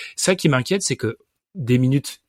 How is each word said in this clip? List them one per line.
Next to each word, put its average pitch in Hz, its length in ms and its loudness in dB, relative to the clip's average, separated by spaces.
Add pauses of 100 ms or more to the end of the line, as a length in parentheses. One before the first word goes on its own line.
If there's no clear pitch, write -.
(160)
ça 190 200 0
qui 175 140 2
m'inquiète, 143 340 0
c'est - 140 -4
que 113 200 -4 (380)
des 123 240 0
minutes 131 500 0